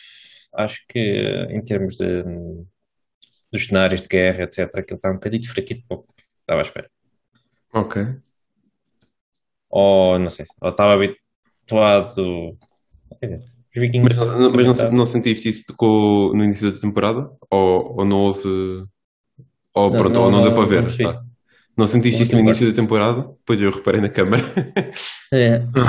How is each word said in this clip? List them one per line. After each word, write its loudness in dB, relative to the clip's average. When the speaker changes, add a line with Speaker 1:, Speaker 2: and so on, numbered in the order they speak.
Speaker 1:
acho -6
que, -8
em -8
termos -6
de, -4
dos -8
cenários 0
de -20
guerra, 0
et -12
cetera, -6
aquilo -16
tá -4
um -4
bocadinho -8
fraquito -10
para -8
o -20
que -20
estava -4
à -4
espera. -12
Speaker 2:
Ok. -4
Speaker 1:
Ou, 4
não -4
sei, -16
ou -4
estava 4
habituado, -2
quer -8
dizer, -12
os -4
vikings 4
Speaker 2:
Mas 0
não, 4
mas 4
não, 4
Speaker 1:
também 0
tá -
Speaker 2:
não 4
sentiste -2
isso -6
com, 4
no 2
início 0
da -16
temporada? -2
Ou, 0
ou 0
não 2
houve, 0
ou 2
Speaker 1:
Não, 0
Speaker 2:
pronto, 2
Speaker 1:
não, 4
Speaker 2:
ou 4
não 4
deu 4
Speaker 1:
não, 0
Speaker 2:
para 4
ver? 2
Speaker 1:
não 2
percebi. -4
Speaker 2:
Ah. -12
Não 4
sentiste 2
Speaker 1:
Não 2
Speaker 2:
isso 0
no 4
Speaker 1:
percebi. 6
Speaker 2:
início 4
da -4
temporada? 0
Pois, 0
eu 2
reparei -2
na 0
câmara. 0
<laughs> -8
Speaker 1:
É. 4
Speaker 3:
<laughs> -8